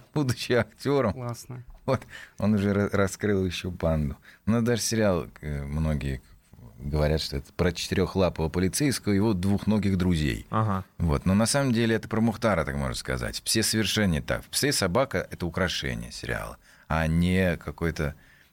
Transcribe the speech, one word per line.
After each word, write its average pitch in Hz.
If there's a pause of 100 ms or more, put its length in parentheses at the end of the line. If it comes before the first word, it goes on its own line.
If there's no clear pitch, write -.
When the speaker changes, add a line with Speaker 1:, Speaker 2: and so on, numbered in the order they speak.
(140)
Speaker 1:
Будучи 131
актером. 123
Speaker 2:
Классно. 123 (240)
Speaker 1:
Вот, 131 (360)
он 104
уже 101
ра-, 101
раскрыл 98
еще 90
банду. 78 (300)
Но 117
даже 117
сериал, 101 (160)
э, 71
многие 71 (560)
говорят, 76
что -
это -
про 87
четырехлапого 85
полицейского 101
и -
его 107
двухногих 98
друзей. 76
Speaker 3:
Ага. 104 (160)
Speaker 1:
Вот. 73
Но 92
на 110
самом 139
деле 113
это 107
про 110
Мухтара, 104
так 69
можно 67
сказать. 60
Все 110
совершенно 104
не 73
так. 58
Псы -
и -
собака — 98
это -
украшение 67
сериала, 55 (300)
а 80
не 87
какой-то, 76 (380)